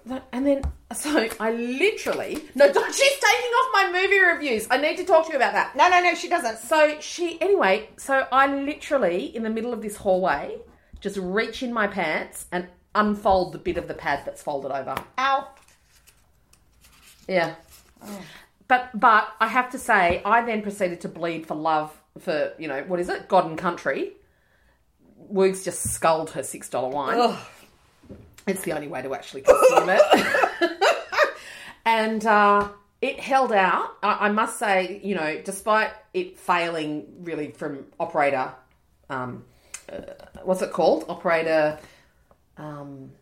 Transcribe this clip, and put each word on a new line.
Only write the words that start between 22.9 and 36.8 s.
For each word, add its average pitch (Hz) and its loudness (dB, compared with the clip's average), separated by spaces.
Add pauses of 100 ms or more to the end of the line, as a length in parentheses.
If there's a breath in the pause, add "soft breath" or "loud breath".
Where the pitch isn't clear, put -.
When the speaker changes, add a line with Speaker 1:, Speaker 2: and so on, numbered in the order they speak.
Speaker 1:
is 175 -2
it? - -6
God 180 4
and 160 -8
country. 175 -4 (1000)
Woog's 190 0
just - -8
sculled 160 0
her - -8
six - -14
dollar 131 -4
wine. 139 -2
Speaker 2:
Ugh. 226 2 (1080 loud breath)
Speaker 1:
It's 190 -4
the 165 -6
only 147 -8
way 139 -8
to 135 -8
actually - -12
consume - 6
it. - 6
<laughs> - 2 (1040 loud breath)
And, 220 0
uh, 208 6 (320)
it 262 -4
held 254 2
out. 190 2 (120)
I, 202 0
I - 4
must 220 -2
say, 196 0
you 196 -4
know, 156 -4
despite 214 0 (240)
it 185 -6
failing 165 -2 (140)